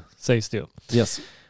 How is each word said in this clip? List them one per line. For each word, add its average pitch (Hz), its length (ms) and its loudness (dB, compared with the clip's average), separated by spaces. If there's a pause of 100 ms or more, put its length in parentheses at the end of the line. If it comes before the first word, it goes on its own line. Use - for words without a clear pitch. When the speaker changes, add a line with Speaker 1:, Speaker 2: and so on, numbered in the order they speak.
(180)
Speaker 1:
sägs 117 320 0
det 110 80 -4
ju. - 80 -6 (320)
Speaker 2:
Yes. 110 220 2 (300)